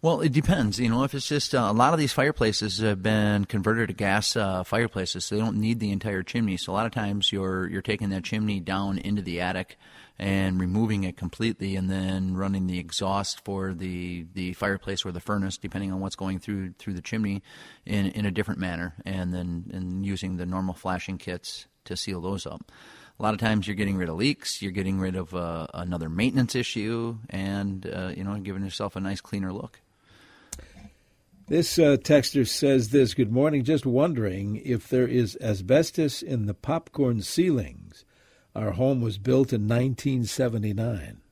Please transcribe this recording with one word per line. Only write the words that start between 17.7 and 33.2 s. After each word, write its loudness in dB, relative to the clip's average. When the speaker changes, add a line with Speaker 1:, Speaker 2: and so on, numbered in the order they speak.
Speaker 1:
in, 0
in -2
a 2
different -2
manner, -4
and -4
then, -6
and -4
using -4
the -4
normal -2
flashing -6
kits -10
to -8
seal -6
those -4
up. -12
A -6
lot 2
of -4
times 2
you're -4
getting 0
rid -2
of -4
leaks, -2
you're -4
getting -2
rid -2
of, -6
uh, -4
another -4
maintenance 2
issue, -2
and, -4
uh, -6
you -8
know, -4
giving -6
yourself -4
a -4
nice -4
cleaner -6
look. -10
Speaker 2:
This, 2
uh, 10
texter 4
says 4
this, 6
"Good 2